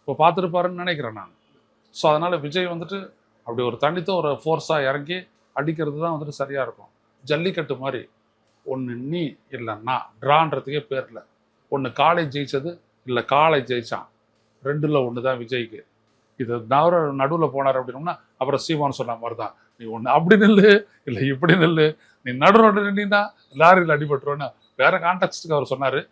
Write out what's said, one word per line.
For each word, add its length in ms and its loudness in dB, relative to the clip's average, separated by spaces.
இப்போ 220 -6
பார்த்துருப்பாருன்னு 600 0
நினைக்கிறேன் 360 -6
நான். 140 -20
So 140 -8
அதனால 220 0
விஜய் 260 -4
வந்துட்டு 260 -10
அப்படி 220 -4
ஒரு 160 2
தனித்த 260 0
ஒரு 100 0
ஃபோர்ஸா 340 -2
இறங்கி 280 -4
அடிக்கிறது 440 -4
தான் 120 -2
வந்துட்டு 260 -10
சரியா 260 -4
இருக்கும். 240 -18
ஜல்லிக்கட்டு 520 -4
மாதிரி 200 -6
ஒண்ணு 280 -8
நீ 100 -4
இல்ல 120 -10
நான், 220 -4
டிரான்றதுக்கே 680 2
பேர் 200 -6
இல்ல. 100 -18
ஒண்ணு 160 -2
காளை 240 4
ஜெயிச்சது 360 -4
இல்ல 120 0
காளை 260 4
ஜெயிச்சான், 380 -6
ரெண்டுல 440 0
ஒண்ணு 220 -6
தான் 140 -2
விஜய்க்கு. 380 -8
இது 160 -4
நவர-, 460 2
நடுவுல 340 0
போனார் 260 0
அப்படின்னோம்னா 340 -8
அப்புறம் 260 -2
சீமான் 340 -2
சொன்ன 220 -6
மாதிரி 200 -10
தான், 120 -10
நீ 80 -16
ஒண்ணு 200 -4
அப்படி 280 6
நில்லு 260 8
இல்ல 100 -4
இப்படி 300 4
நில்லு, 240 4
நீ 60 -8
நடு 200 8
ரோடு 200 4
நின்னா 240 0
லாரியில் 340 8
அடிபட்டுருவோன்னு 520 -4
வேற 120 4
கான்டெக்ஸ்டுக்கு 520 -2
அவர் 140 -4
சொன்னாரு. 400 -2